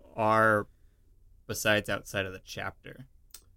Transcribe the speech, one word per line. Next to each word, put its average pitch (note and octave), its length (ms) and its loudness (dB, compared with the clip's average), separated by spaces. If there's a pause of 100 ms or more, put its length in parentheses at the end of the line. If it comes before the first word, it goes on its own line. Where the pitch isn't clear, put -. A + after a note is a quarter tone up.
(160)
are, A2 520 4 (800)
besides G#2+ 440 0
outside G2 360 -6
of F#2 60 -12
the F#2 120 -16
chapter. - 640 -14 (500)